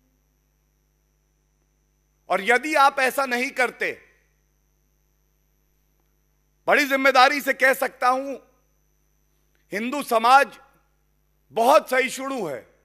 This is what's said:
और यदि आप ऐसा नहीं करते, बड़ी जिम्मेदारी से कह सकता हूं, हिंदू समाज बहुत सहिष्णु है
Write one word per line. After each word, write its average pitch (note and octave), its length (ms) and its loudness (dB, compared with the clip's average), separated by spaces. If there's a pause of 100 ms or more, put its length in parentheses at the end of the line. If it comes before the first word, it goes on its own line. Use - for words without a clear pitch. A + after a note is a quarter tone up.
(2250)
और F#3 120 0
यदि B3 340 0
आप C#4 240 2
ऐसा C4 280 -2
नहीं B3 240 -6
करते, G#3+ 580 -6 (2500)
बड़ी C4 200 4
जिम्मेदारी C4+ 540 2
से C4 120 -4
कह C4 220 2
सकता B3+ 340 -4
हूं, C4+ 260 -4 (1400)
हिंदू B3 300 -6
समाज A#3+ 560 2 (960)
बहुत B3 380 2
सहिष्णु C4 560 -4
है C3 280 -12 (100)